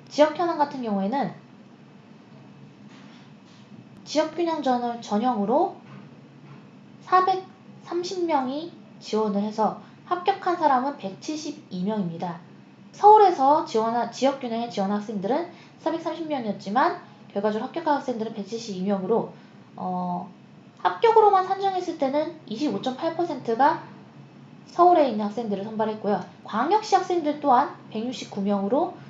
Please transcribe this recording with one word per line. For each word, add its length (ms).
지역 280
현황 200
같은 260
경우에는 500
지역균형 580
전-, 400
전형으로 760
사백삼십 1200
명이 480
지원을 420
해서 400
합격한 520
사람은 400
백칠십이 880
명입니다. 540
서울에서 720
지원한, 480
지역균형에 580
지원한 280
학생들은 520
사백삼십 480
명이었지만 720
결과적으로 360
합격한 280
학생들은 380
백칠십이 480
명으로, 500
어, 520
합격으로만 680
산정했을 500
때는 380
이십오점팔 680
퍼센트가 680
서울에 440
있는 140
학생들을 400
선발했고요. 640
광역시 520
학생들 440
또한 360
백육십구 500
명으로 540